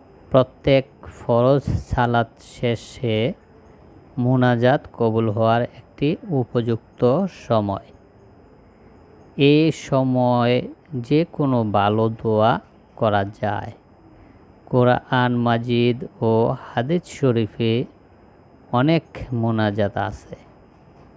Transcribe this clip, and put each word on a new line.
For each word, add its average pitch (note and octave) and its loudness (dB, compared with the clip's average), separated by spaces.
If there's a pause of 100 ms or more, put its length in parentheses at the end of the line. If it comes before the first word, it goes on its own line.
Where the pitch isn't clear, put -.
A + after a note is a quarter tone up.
(300)
প্রত্যেক C3+ 2 (180)
ফরজ B2+ 0
সালাত A#2+ -2 (120)
শেষে A#2 -4 (840)
মোনাজাত B2 2
কবুল A2+ 0
হওয়ার A2+ 2
একটি - -6 (120)
উপযুক্ত B2 -2
সময়। G#2 -4 (1500)
এ D3 4
সময় B2 0 (320)
যে C#3+ 0
কোনো C3 0
ভালো G#2 0 (140)
দোয়া A2+ 2 (360)
করা G#2 0
যায়। G#2 -8 (920)
কোরআন B2 0
মাজিদ A#2+ -2
ও A2+ 2
হাদিস D3 -4
শরীফে A#2 -2 (880)
অনেক D3+ 2 (280)
মোনাজাত A2 -2
আছে। G2+ -8 (800)